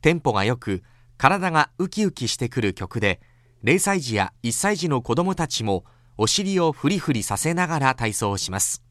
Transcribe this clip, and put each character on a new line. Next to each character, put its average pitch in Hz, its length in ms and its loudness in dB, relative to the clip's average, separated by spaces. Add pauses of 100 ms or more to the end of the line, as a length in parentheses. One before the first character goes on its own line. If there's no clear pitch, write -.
テ 156 120 6
ン 170 60 0
ポ 120 140 2
が 98 120 2
よ 123 120 2
く、 95 260 -2 (340)
体 185 320 0
が 156 300 0
ウ 185 100 -2
キ 214 140 -2
ウ 185 80 2
キ 123 160 -6
し - 100 -4
て 123 120 -4
く 131 120 -4
る 98 120 0
曲 - 260 -8
で、 98 200 0 (440)
零 147 160 4
歳 190 220 0
児 120 140 -4
や 95 180 0 (100)
一 117 100 -2
歳 202 220 0
児 165 140 -2
の 131 120 2
子 - 140 0
供 180 200 0
た 165 120 -2
ち - 160 -4
も 98 220 -2 (320)
お 107 100 2
尻 190 320 0
を 160 120 4
フ - 180 0
リ 190 100 0
フ 147 140 0
リ 107 100 0
さ 101 140 -4
せ 160 160 0
な 175 140 0
が 160 120 -2
ら 131 160 2
体 110 180 -2
操 101 180 0
を 98 60 -2
し - 140 -6
ま 95 80 -4
す。 - 320 -4